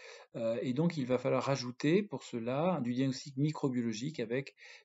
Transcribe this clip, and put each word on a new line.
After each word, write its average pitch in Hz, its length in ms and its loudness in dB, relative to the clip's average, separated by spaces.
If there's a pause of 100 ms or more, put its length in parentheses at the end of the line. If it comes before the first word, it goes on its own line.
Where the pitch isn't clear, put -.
(340)
euh, 117 280 0
et 131 120 0
donc 160 220 2
il 127 100 -2
va 127 120 4
falloir 135 260 2
rajouter 135 580 2
pour 165 220 -8
cela 135 580 0
du 120 100 0
diagnostic 135 440 -2
microbiologique 131 840 0
avec 120 380 -4 (280)